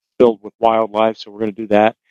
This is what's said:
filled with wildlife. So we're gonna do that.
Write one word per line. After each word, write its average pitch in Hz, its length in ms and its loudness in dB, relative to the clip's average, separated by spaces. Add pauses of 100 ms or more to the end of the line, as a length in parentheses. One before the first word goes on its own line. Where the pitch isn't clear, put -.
(200)
filled 117 240 2
with 104 160 -18
wildlife. 110 580 -2
So - 140 -20
we're 104 80 -16
gonna 107 120 -6
do 110 160 -10
that. 107 280 2 (160)